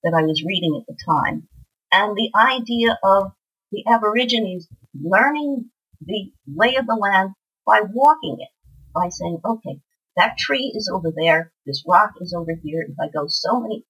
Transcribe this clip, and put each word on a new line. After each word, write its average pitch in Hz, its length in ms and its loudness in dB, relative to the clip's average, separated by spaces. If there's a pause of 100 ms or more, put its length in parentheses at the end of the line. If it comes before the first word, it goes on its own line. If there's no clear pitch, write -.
that 170 120 0
I 160 80 4
was 156 220 0
reading 170 360 -2
at - 60 -20
the - 200 -16
time. 156 420 -2 (440)
And 208 240 2
the 226 180 -4
idea 233 680 2
of 196 300 4 (400)
the 202 140 -8
Aborigines 220 800 0 (340)
learning 269 680 0 (300)
the 190 320 -8 (140)
lay 214 300 0
of 262 100 0
the 226 80 0
land 196 360 2 (360)
by 214 140 4 (100)
walking 269 500 2
it, - 80 -16 (460)
by 175 140 0
saying, 170 360 -6
"Okay, 208 360 -6 (360)
that - 220 2
tree 269 360 -2
is 208 180 -6
over 165 240 -2
there, 165 360 2 (120)
this 139 220 -10
rock 185 340 4
is 180 140 -10
over 165 180 -6 (100)
here. 156 200 -6
If 143 180 -12
I 135 80 -4
go 147 200 -6
so 240 320 -2
many 220 300 -8